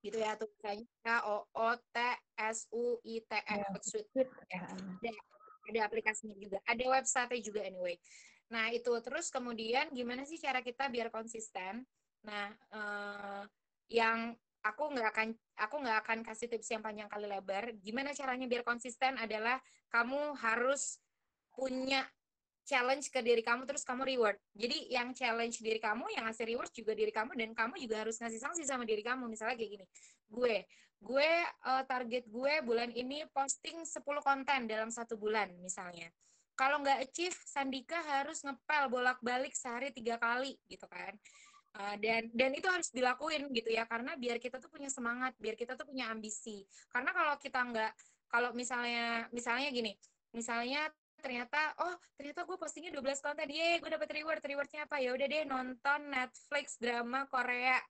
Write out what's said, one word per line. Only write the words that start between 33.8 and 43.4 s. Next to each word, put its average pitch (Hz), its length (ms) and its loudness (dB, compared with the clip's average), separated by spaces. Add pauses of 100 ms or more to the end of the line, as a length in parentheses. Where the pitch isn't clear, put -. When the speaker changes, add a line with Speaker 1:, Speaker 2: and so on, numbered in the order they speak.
Speaker 1:
sepuluh 285 400 -4
konten 269 480 2
dalam 220 240 0
satu 233 240 -6
bulan 214 400 2
misalnya. 180 480 -8 (480)
Kalau 277 300 6
nggak 269 260 4
achieve, 349 320 -2
Sandika 269 640 -2
harus 285 400 0
ngepel 277 460 2
bolak-balik 247 640 2
sehari 254 340 -4
tiga 233 320 -2
kali 247 320 2 (160)
gitu 190 160 -16
kan. 185 300 -10 (540)
Eh, 208 320 -4
dan, 226 320 2
dan 262 200 4
itu 359 120 -2
harus 359 280 2
dilakuin 269 560 0